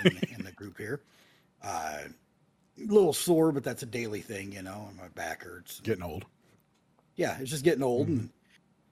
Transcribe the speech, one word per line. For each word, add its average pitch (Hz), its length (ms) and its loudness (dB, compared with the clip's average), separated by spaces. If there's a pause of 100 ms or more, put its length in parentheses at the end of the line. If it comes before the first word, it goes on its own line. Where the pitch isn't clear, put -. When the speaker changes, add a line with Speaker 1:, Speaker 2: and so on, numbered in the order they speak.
Speaker 1:
in, - 140 4 (100)
Speaker 2:
<laughs> 123 100 -14
Speaker 1:
in 95 60 -12
the 95 80 -14
group 101 260 -14
here. 120 220 -6 (640)
Uh, 78 380 -6 (760)
a - 80 -10
little 202 260 8
sore, 160 380 6
but 139 140 0
that's 120 180 -4
a 131 40 -8
daily 110 340 -4
thing, 98 320 -8
you 98 100 -12
know, 101 260 -10
and 95 80 -18
my 90 120 -16
back 82 340 -8
hurts. 87 380 -16
Speaker 2:
Getting 101 240 -2
old. 80 200 -8 (920)
Speaker 1:
Yeah, 143 240 0
it's 131 100 -6
just 143 140 -6
getting 147 180 4
old, 123 260 4
Speaker 2:
Mm-hmm. 139 120 2
Speaker 1:
and 110 100 -6 (600)